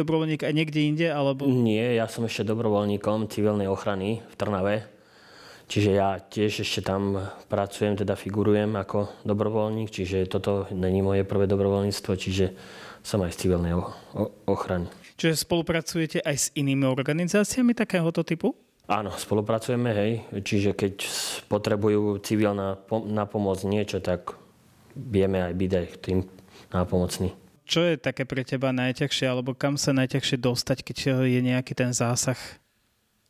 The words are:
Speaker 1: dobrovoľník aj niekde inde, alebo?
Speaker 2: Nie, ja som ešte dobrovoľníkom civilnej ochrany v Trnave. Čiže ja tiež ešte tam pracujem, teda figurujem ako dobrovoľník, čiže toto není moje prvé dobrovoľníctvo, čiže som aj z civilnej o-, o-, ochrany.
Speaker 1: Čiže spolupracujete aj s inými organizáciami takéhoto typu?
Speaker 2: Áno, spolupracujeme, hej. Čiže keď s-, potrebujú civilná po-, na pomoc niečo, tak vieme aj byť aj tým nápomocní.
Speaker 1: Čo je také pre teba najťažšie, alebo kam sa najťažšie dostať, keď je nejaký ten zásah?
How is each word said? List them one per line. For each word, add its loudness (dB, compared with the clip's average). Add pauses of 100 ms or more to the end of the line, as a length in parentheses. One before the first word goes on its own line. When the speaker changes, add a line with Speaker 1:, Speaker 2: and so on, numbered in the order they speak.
Speaker 1:
dobrovoľník 0
aj 0
niekde 2
inde, 2
alebo? 0
Speaker 2:
Nie, 4
ja 0
som -2
ešte -4
dobrovoľníkom 0
civilnej 2
ochrany -2
v -18
Trnave. 0 (960)
Čiže 4
ja 2
tiež -2
ešte -4
tam 0 (320)
pracujem, 0
teda -2
figurujem 2
ako -4
dobrovoľník, -2
čiže -2
toto -2
není 2
moje 2
prvé 2
dobrovoľníctvo, 0
čiže 0 (480)
som -2
aj -2
z -4
civilnej 2
o-, -6 (160)
o-, -2 (200)
ochrany. -2 (240)
Speaker 1:
Čiže 0
spolupracujete -2
aj 0
s -2
inými 0
organizáciami 2
takéhoto 0
typu? 0 (360)
Speaker 2:
Áno, 0
spolupracujeme, 0
hej. 2 (200)
Čiže 2
keď -2
s-, -6
potrebujú 2
civilná 0
po-, -4
na -2
pomoc 0
niečo, 0
tak -4 (640)
vieme 2
aj -4
byť 0
aj 0 (140)
tým 0 (520)
nápomocní. 0 (320)
Speaker 1:
Čo 2
je 2
také -4
pre -4
teba 0
najťažšie, 0
alebo -2
kam 0
sa 0
najťažšie 0
dostať, -2
keď 0
je 4
nejaký 0
ten 0
zásah? 0 (920)